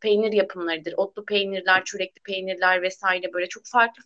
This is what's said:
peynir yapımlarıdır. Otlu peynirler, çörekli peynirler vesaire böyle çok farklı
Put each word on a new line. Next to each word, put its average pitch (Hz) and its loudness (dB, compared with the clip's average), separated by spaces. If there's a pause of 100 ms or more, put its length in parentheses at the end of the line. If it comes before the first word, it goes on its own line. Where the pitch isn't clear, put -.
peynir 214 2
yapımlarıdır. 170 -2
Otlu 196 -4
peynirler, 190 0
çörekli - -6
peynirler 185 0
vesaire 185 -2
böyle 180 -2
çok - -14
farklı 233 2